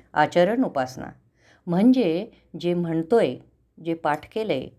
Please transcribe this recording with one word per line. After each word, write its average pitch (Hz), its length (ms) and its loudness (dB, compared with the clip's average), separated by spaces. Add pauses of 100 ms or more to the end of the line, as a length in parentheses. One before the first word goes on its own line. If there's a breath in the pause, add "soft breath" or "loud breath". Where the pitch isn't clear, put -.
(120)
आचरण 180 520 2
उपासना. 135 460 -6 (560 soft breath)
म्हणजे 196 640 2 (300 soft breath)
जे 175 140 0
म्हणतोय, 165 640 0 (480)
जे 165 100 -4
पाठ 151 380 -4
केलंय, 165 340 -4 (120)